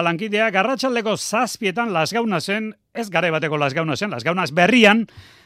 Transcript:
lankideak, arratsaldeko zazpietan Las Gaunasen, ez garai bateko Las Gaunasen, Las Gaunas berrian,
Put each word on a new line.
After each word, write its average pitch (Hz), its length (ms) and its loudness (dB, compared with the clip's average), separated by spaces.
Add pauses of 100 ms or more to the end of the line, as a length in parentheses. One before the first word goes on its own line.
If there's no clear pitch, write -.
lankideak, 208 480 -2
arratsaldeko 220 600 0
zazpietan 226 760 -4
Las 160 220 0
Gaunasen, 214 540 -2 (260)
ez 220 160 -6
garai 165 240 0
bateko 156 240 -2
Las 139 160 0
Gaunasen, 165 400 -2
Las 120 80 -8
Gaunas 165 320 -2
berrian, 214 540 6 (380)